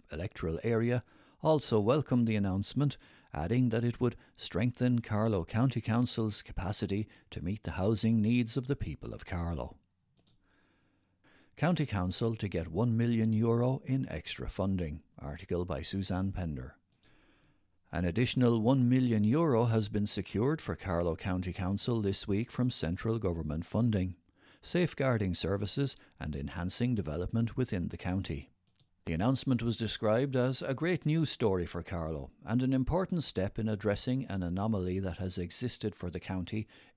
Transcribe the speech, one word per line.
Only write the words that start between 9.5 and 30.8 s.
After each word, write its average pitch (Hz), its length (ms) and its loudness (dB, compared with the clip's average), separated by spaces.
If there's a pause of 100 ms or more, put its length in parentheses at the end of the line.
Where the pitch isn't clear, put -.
County 156 300 2
Council 104 480 0
to 107 120 -4
get 85 200 -2
one 113 280 2
million 113 380 4
euro 117 520 2
in 131 220 0
extra - 400 -6
funding. 90 540 -2 (180)
Article 85 460 -4
by 78 160 -4
Suzanne 95 500 -2
Pender. 73 440 -6 (1160)
An 87 140 0
additional 117 540 2
one 123 300 4
million 123 340 4
euro 120 420 4
has 113 220 2
been 104 200 -2
secured 120 520 -2
for - 160 -4
Carlow 87 400 0
County 90 380 -2
Council 101 480 0
this 98 260 0
week 104 220 0
from 127 220 0
central 101 480 -2
government 82 480 -2
funding, 104 480 2 (480)
safeguarding 123 720 0
services 104 600 -2 (240)
and 76 160 -4
enhancing 92 600 -2
development 104 600 -2
within 98 340 -2
the - 80 -12
county. 90 520 -4 (560)
The 85 80 -2
announcement 120 480 0
was 117 160 0
described 113 580 0
as 127 280 0
a 131 100 -2
great 160 320 -2